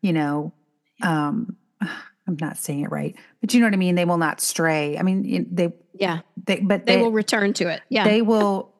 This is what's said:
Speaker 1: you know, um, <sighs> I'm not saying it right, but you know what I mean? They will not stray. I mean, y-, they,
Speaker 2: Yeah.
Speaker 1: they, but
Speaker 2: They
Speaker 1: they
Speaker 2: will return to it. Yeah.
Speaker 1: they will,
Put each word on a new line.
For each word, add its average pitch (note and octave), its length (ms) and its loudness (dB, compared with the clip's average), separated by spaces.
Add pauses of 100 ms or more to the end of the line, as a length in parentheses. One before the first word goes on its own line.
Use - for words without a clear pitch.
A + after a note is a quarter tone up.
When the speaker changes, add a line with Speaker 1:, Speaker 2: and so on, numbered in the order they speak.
Speaker 1:
you F#3+ 120 0
know, D3+ 380 -2 (520)
um, D3+ 520 -2 (120)
<sighs> - 140 -12 (460)
I'm E3+ 120 -4
not D3+ 180 -6
saying C#3+ 240 -6
it D3 100 -6
right, D3 240 -6 (260)
but G#3+ 120 -2
you A#3+ 60 6
know A#3 80 6
what G#3 60 2
I G3 40 2
mean? F3+ 180 2
They F3 100 2
will F3 120 2
not D#3+ 240 0
stray. D#3 560 0
I - 60 -4
mean, F#3+ 260 0
y-, F#3 220 -2
they, E3+ 220 0 (200)
Speaker 2:
Yeah. F3 260 -4 (260)
Speaker 1:
they, F#3+ 140 0
but G3 260 0
Speaker 2:
They F#3+ 120 4
Speaker 1:
they - 40 4
Speaker 2:
will A#3 100 2
return G#3 420 0
to F3 160 -2
it. D#3 200 -6
Yeah. G#3+ 160 2
Speaker 1:
they G#3+ 160 4
will, G#3 580 2